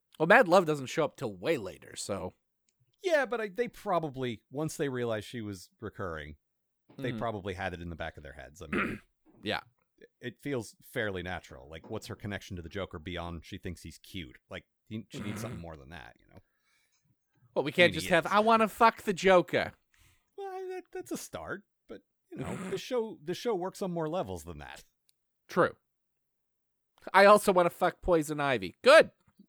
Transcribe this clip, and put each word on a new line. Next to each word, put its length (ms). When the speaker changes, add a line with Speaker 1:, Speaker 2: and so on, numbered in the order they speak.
Speaker 1:
Well, 80
Mad 200
Love 180
doesn't 200
show 180
up 140
till 180
way 220
later, 400
so. 360
Speaker 2:
Yeah, 220
but 160
I, 80
they 180
probably, 840
once 280
they 100
realized 400
she 140
was 260
recurring, 560
they 120
Speaker 1:
Mm-hmm. 100
Speaker 2:
probably 340
had 200
it 80
in 80
the 80
back 180
of 80
their 100
heads. 280
I 60
mean, 320
Speaker 1:
<clears throat> 220
Yeah. 160
Speaker 2:
it 200
feels 320
fairly 280
natural. 480
Like, 200
what's 180
her 80
connection 400
to 60
the 80
Joker 280
beyond 460
she 140
thinks 260
he's 140
cute? 400
Like, 140
he, 220
she 100
needs 220
something 160
Speaker 1:
Mm-hmm. 40
Speaker 2:
more 140
than 140
that, 280
you 160
know? 60
Speaker 1:
Well, 120
we 80
can't 120
Speaker 2:
I 40
mean, 60
Speaker 1:
just 120
Speaker 2:
he 60
Speaker 1:
have, 120
Speaker 2:
is. 60
Speaker 1:
"I 80
wanna 300
fuck 340
the 100
Joker." 600
Speaker 2:
Well, 100
I, 180
that, 80
that's 180
a 60
start, 460
but, 100
you 60
know, 180
Speaker 1:
<laughs> 160
Speaker 2:
the 60
show, 440
the 120
show 200
works 280
on 100
more 160
levels 380
than 140
that. 260
Speaker 1:
True. 260
"I 120
also 260
wanna 180
fuck 320
Poison 380
Ivy." 420
Good. 300